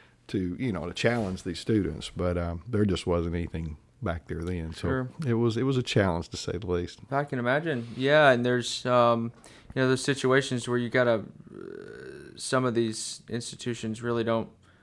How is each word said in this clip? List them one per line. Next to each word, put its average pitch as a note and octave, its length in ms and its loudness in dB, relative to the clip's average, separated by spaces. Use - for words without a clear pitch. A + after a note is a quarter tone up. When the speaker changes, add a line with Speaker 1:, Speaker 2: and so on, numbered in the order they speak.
Speaker 1:
to, F#2 320 -2
you B2 140 -2
know, D#2+ 140 -4
to E2+ 60 -8
challenge A2 500 -2
these - 160 -6
students. F#2 540 0
But, F2+ 240 0
um, E2+ 300 -4
there G#2+ 160 2
just F#2 240 0
wasn't E2+ 280 0
anything E2 420 -6
back E2+ 240 -4
there E2 160 -6
then. E2 300 -6
So - 60 -14
Speaker 2:
Sure. B2+ 200 -2
Speaker 1:
it A#2 100 2
was, A#2 200 2
it A#2 80 0
was C3 140 2
a B2 60 0
challenge, F2+ 460 2
to - 80 -10
say F2+ 200 -4
the F2 100 -8
least. F2 320 -2
Speaker 2:
I C#3 120 0
can C#3 160 -6
imagine. B2+ 560 -2
Yeah, C#3+ 360 6
and A#2+ 140 4
there's, B2 400 0
um, A#2+ 460 4
you C3+ 80 0
know, C3 60 4
there's C3 160 2
situations C3+ 640 2
where A#2+ 120 2
you A#2+ 100 -2
gotta, A#2+ 320 4
uh, G#1+ 840 -14
some C3 280 0
of B2 80 2
these A2+ 560 -2
institutions A#2 720 -6
really A#2 220 0
don't, A2+ 260 0